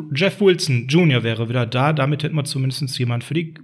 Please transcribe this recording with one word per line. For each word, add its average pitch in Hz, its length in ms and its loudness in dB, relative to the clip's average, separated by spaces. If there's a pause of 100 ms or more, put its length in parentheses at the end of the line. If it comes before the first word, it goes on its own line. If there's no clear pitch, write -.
(140)
Jeff 190 260 0
Wilson 151 480 2
Junior 139 360 4
wäre 113 240 -2
wieder 120 180 0
da. 127 260 0
Damit 143 300 0
hätten 151 140 -4
wir 143 80 0
zumindest 131 560 -4
jemand 120 240 -2
für - 100 -8
die 160 300 -4